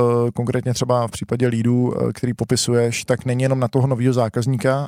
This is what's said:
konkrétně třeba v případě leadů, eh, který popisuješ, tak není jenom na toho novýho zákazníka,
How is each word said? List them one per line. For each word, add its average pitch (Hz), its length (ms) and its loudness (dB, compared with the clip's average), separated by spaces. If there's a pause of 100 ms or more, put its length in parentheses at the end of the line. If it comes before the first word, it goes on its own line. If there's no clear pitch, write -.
(340)
konkrétně 123 400 -2
třeba 123 340 0
v 104 40 -10
případě 123 360 -2
leadů, 120 460 2
eh, 120 200 -2
který 123 200 -4
popisuješ, 120 720 0
tak 127 200 -2
není 127 180 0
jenom 131 160 0
na 123 80 0
toho 131 200 2
novýho 127 260 2
zákazníka, 127 760 0